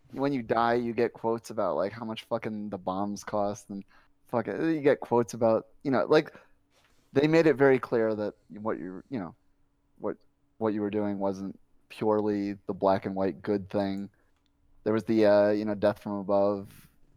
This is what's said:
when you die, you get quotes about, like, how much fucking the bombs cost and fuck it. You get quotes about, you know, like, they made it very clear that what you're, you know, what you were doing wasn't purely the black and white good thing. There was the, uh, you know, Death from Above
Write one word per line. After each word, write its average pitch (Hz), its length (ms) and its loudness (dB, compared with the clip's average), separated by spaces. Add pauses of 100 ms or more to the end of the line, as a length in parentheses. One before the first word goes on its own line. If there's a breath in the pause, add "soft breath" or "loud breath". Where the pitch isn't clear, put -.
(120)
when 143 220 -2
you 127 80 -2
die, 117 320 2
you 120 180 0
get 113 220 0
quotes 113 360 -4
about, 98 280 -2
like, 98 160 -2
how 117 100 -12
much 110 220 -10
fucking 110 420 -6
the 101 100 -8
bombs 98 460 -6
cost 101 460 -6
and 98 160 -12 (420 soft breath)
fuck 117 220 -2
it. 98 100 -4
You 160 220 0
get 135 180 4
quotes 120 340 0
about, 113 340 2 (160)
you 143 80 -2
know, 113 180 2
like, 151 240 4 (800 loud breath)
they 139 120 4
made 160 220 6
it 147 60 6
very 131 260 6
clear 110 360 0
that 104 180 -4 (260)
what 107 200 -4
you're, 90 300 -14
you 131 100 -6
know, 87 140 -10 (1200)
what 110 160 -2
you 104 80 -4
were 101 80 -2
doing 104 300 -4
wasn't 98 380 -6 (320)
purely 104 680 -2 (100)
the 104 60 -6
black 95 320 2
and 98 100 -6
white 95 260 -4
good 101 280 -4
thing. 98 400 -4 (720)
There 107 100 0
was 110 120 0
the, 110 200 4
uh, 104 260 6
you 107 140 -2
know, 107 100 -4
Death 104 240 0
from 104 140 -8
Above 101 540 0 (500)